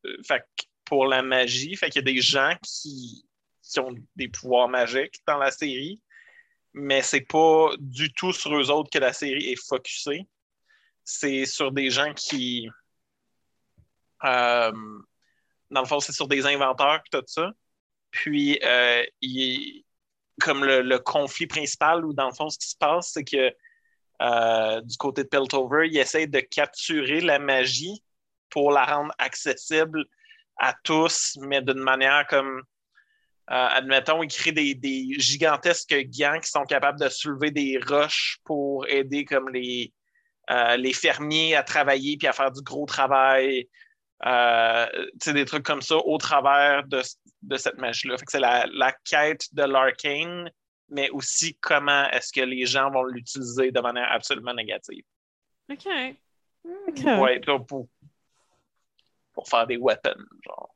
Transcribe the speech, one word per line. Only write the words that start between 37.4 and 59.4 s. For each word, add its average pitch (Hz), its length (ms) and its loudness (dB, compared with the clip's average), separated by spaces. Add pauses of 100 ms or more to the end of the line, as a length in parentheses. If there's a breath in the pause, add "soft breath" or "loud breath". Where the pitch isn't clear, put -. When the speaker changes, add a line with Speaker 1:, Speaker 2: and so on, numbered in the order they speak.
Speaker 1:
des 139 360 -2
roches 147 560 0
pour 139 440 -4
aider 139 380 -2
comme 131 240 -2
les, 123 440 -6 (560)
euh, 120 280 4
les 127 160 0
fermiers 156 600 0
à 139 80 4
travailler 143 540 0
puis 147 100 -2
à 131 60 2
faire 135 180 0
du 135 100 -14
gros 139 260 -6
travail. 135 840 2 (560 soft breath)
Euh, 117 680 4
tu - 320 -8
sais, 151 80 0
des 143 120 2
trucs 143 180 -4
comme 143 200 -2
ça 160 140 2
au 156 200 2
travers 143 720 4
de, 135 140 0 (420)
de 135 140 -4
cette - 200 -4
magie-là. 123 400 -4
Fait - 80 -12
que - 60 -12
c'est 139 80 -2
la, 120 340 4
la 131 180 2 (140)
quête 151 480 0
de 143 100 0
l'arcane, 147 840 0 (400)
mais 143 220 -4
aussi 147 500 -4
comment 143 480 2
est-ce - 240 -4
que 135 80 0
les 127 240 -2
gens 135 240 2
vont 131 140 0
l'utiliser 127 680 -2
de 123 80 2
manière 120 320 -2
absolument 120 440 -4
négative. 107 480 -10 (680)
Speaker 2:
OK. 285 140 -14 (800)
Speaker 3:
Hmm. 339 40 -14 (180)
Speaker 2:
Ok. 262 340 0
Speaker 1:
Ouais, 127 200 4
pour, 135 240 0
pour... 131 220 -10 (1500)
pour - 140 -12